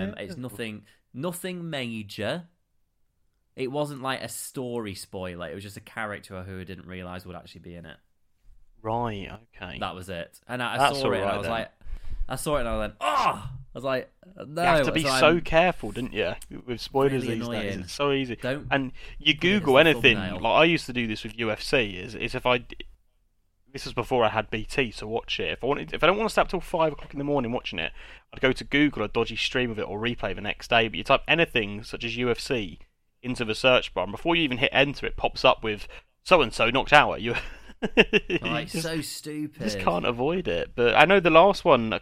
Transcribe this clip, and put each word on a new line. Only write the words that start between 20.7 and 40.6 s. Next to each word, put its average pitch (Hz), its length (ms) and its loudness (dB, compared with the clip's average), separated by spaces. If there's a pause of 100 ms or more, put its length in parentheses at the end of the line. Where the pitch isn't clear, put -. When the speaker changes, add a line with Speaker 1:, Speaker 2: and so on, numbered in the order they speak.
Speaker 1:
to 131 80 -10
do 120 140 -2
this 107 160 -6
with 104 160 -10
U 113 100 -2
F 107 140 -4
C, 104 340 0
is, 95 160 -12
is 120 220 -6
if 127 100 -4
I 123 140 4
d-, - 180 -14 (960)
this 135 120 -10
was 123 100 -8
before 123 280 2
I 107 60 6
had 107 220 -2
B 110 140 -6
T 127 280 -2
to 110 140 -12
watch - 320 -6
it. 80 120 -2
If - 120 -8
I 120 40 0
wanted, 151 260 -2
if - 100 -2
I 156 40 8
don't 196 100 4
wanna 220 120 0
stay - 120 2
up - 80 2
till 180 120 -4
five 160 320 0
o'clock - 200 -14
in - 40 -8
the 139 80 -4
morning 139 260 0
watching 104 280 -6
it, 82 120 -4 (400)
I'd - 100 -8
go 131 100 6
to 123 120 -2
Google 143 400 2
a 104 40 -2
dodgy 113 280 -2
stream 123 360 -2
of 107 80 -6
it - 80 -4
or 101 120 -6
replay 113 360 -4
the 98 60 -10
next - 280 -8
day. 117 180 4
But 98 100 -6
you 104 60 -6
type - 240 2
anything 120 560 0
such 110 200 -10
as 117 140 -8
U 123 120 -2
F 113 100 0
C 113 400 -6 (440)
into 123 220 -4
the 107 100 -2
search 127 400 4
bar, 92 80 0
and 98 80 -6
before 170 240 -2
you 170 80 2
even 127 160 -2
hit 139 120 4
enter, - 360 2
it - 100 -6
pops - 260 -4
up - 200 4
with 107 240 -4 (360)
"So-and-so 120 460 4
knocked 127 240 4
out 123 200 8
at - 80 -6
you." 117 180 -2
<laughs> - 60 -10 (960)
Speaker 2:
Oh, 165 140 -2
Speaker 1:
You - 60 -2
Speaker 2:
it's 160 100 -10
Speaker 1:
just, 165 120 -4
Speaker 2:
so 165 100 -6
Speaker 1:
you 160 100 -4
Speaker 2:
stupid. 151 600 -10
Speaker 1:
just 104 160 -4
can't 170 260 0
avoid 135 420 -2
it. 85 280 -2